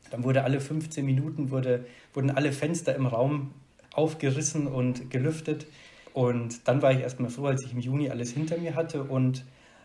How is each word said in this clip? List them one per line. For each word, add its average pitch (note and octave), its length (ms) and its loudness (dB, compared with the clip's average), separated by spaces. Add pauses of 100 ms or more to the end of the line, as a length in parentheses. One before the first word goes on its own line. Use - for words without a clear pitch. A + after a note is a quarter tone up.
Dann A#2+ 140 -6
wurde C3 200 4
alle C3+ 160 2
fünfzehn D3+ 460 -4
Minuten C3+ 460 0
wurde, B2+ 340 0 (280)
wurden C#3 180 0
alle C#3+ 200 2
Fenster E3 440 0
im C3+ 100 0
Raum C3+ 460 0 (420)
aufgerissen D3+ 760 0
und B2+ 440 -2
gelüftet. D3+ 560 -2 (460)
Und A#2+ 540 0
dann C3 140 4
war C3+ 100 6
ich C3 80 4
erstmal B2 300 -4
froh, C#3+ 160 -6
als C3 180 0
ich - 80 -12
im A#2+ 80 -4
Juni C3 300 0
alles A#2+ 220 -6
hinter D#3 260 -2
mir E3 180 -4
hatte D#3+ 280 -2
und C3 420 0 (400)